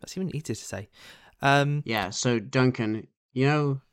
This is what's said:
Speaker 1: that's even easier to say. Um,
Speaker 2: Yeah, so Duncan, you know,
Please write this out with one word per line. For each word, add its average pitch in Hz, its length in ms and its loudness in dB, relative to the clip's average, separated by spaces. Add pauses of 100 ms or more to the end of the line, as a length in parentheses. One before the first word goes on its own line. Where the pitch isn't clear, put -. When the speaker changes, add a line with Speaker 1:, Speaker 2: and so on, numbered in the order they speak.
Speaker 1:
that's - 160 -12
even 185 180 -4
easier 143 220 -6
to - 80 -14
say. 98 240 -10 (540)
Um, 143 440 2
Speaker 2:
Yeah, 104 240 -2
so 120 300 0
Duncan, 120 680 0 (260)
you 131 140 2
know, 143 340 2 (120)